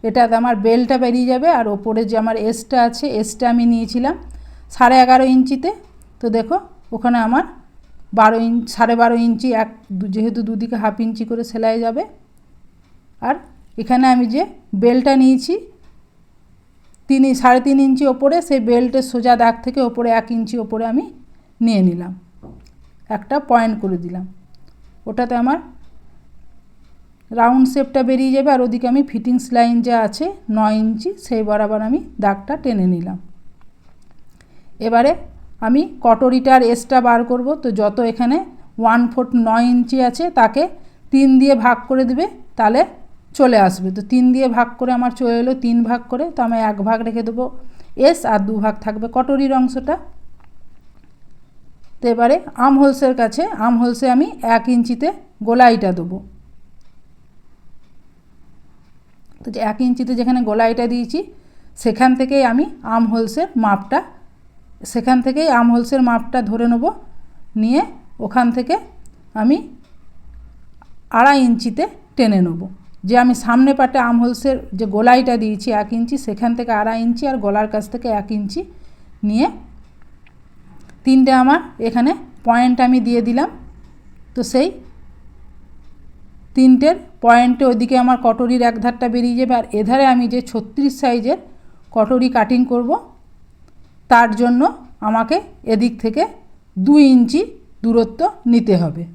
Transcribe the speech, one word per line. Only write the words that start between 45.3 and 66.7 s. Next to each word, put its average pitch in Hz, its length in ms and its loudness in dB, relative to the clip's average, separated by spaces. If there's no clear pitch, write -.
এলো, 254 120 -2
তিন 233 120 0
ভাগ 240 120 -4
করে, 262 140 -4
তো - 120 -6
আমি 233 100 -2
এক 208 80 -6
ভাগ 226 100 0
রেখে 226 200 -6
দেবো 233 180 -6
এস, 330 120 2
আর 208 140 0
দু 220 60 -4
ভাগ 214 120 -2
থাকবে 214 300 -6
কটরির 269 440 0
অংশটা। 262 360 -2
তো 247 140 -8
এবারে 240 220 2
আর্ম 269 180 4
হোলসের 269 400 2
কাছে, 226 220 -2
আর্ম 240 180 2
হোলসে 240 240 -2
আমি 294 120 2
এক 226 80 0
ইঞ্চিতে 240 340 -2
গোলাইটা 233 500 4
দেবো। 180 200 -8
তো - 120 -14
যে 214 60 -10
এক 214 140 -8
ইঞ্চিতে 247 340 -4
যেখানে 247 200 0
গোলাইটা 226 440 0
দিয়েছি, 240 260 -6
সেখান 240 360 2
থেকেই 269 320 0
আমি 277 140 0
আর্ম 226 200 2
হোলসের 226 360 -2
মাপটা, 202 360 -2
সেখান 254 340 0
থেকেই 294 220 0
আর্ম 240 160 4
হোলসের 240 360 0
মাপটা 233 300 -2
ধরে 226 220 -2